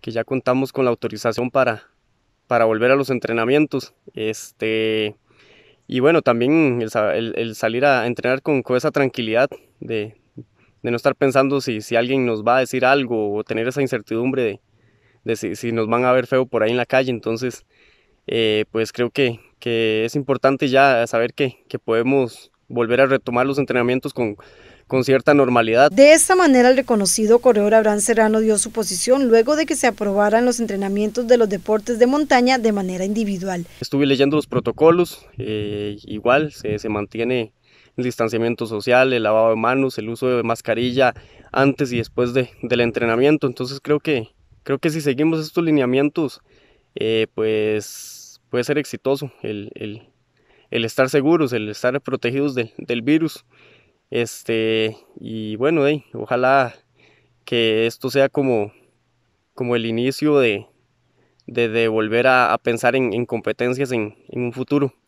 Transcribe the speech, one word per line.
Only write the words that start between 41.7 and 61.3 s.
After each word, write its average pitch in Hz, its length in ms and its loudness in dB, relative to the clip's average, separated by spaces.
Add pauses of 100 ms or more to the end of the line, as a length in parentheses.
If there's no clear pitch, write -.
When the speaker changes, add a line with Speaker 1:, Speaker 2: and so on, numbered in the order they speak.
Speaker 1:
y 120 40 -2
después 120 360 -2
de, 127 160 0 (120)
del 120 200 0
entrenamiento. 120 640 2
Entonces 127 340 -8
creo 147 180 0
que, 127 300 -2 (340)
creo 139 160 -4
que 165 100 -2
si 160 120 -4
seguimos 151 380 0
estos 156 240 -4
lineamientos, 143 760 0 (540)
eh, 110 380 -2
pues 107 1160 -4
puede 123 140 -2
ser 147 140 -2
exitoso 135 640 -4
el, 107 340 -10
el, 107 340 -14 (600)
el 117 140 -2
estar 131 240 0
seguros, 147 420 2
el 110 160 -4
estar 127 320 -4
protegidos 139 560 -4
del, 113 220 -4
del 120 240 -6
virus. 151 420 -2 (680)
Este, 110 840 -2 (240)
y 110 380 -10
bueno, 143 280 0
ey, 147 280 -2
ojalá 127 600 0 (720)
que 113 440 0
esto 123 220 -6
sea 135 200 2
como, 117 420 -2 (840)
como 120 220 -4
el 113 100 -2
inicio 135 540 0
de, 104 260 0 (800)